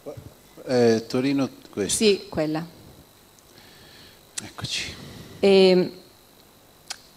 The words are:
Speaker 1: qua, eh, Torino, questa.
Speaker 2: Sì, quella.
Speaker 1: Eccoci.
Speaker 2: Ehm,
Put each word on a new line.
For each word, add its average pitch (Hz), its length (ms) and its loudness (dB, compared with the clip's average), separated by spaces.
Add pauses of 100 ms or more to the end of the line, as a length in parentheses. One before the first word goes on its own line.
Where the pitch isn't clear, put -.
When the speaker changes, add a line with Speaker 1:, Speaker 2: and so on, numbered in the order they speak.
Speaker 1:
qua, 143 120 -14 (520)
eh, 117 420 2
Torino, 135 420 -2 (200)
questa. 104 360 -2
Speaker 2:
Sì, 202 240 4
quella. 160 360 -4 (1800)
Speaker 1:
Eccoci. - 540 -10 (460)
Speaker 2:
Ehm, 190 500 4 (1300)